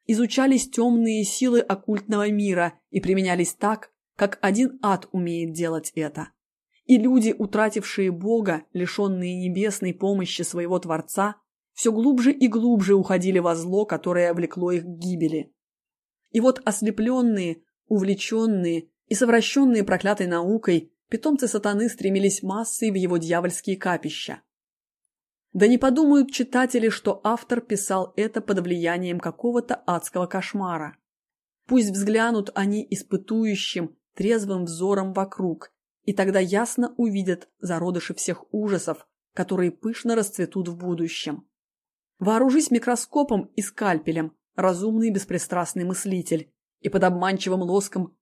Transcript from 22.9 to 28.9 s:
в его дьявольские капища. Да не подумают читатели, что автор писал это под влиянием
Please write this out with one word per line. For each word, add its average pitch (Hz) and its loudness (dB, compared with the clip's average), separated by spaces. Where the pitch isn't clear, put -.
в 196 -4
его 180 0
дьявольские 175 -2
капища. 165 -6
Да 196 6
не 254 6
подумают 277 4
читатели, 247 0
что - -2
автор 233 -2
писал 196 -4
это 220 -2
под 202 0
влиянием 175 -2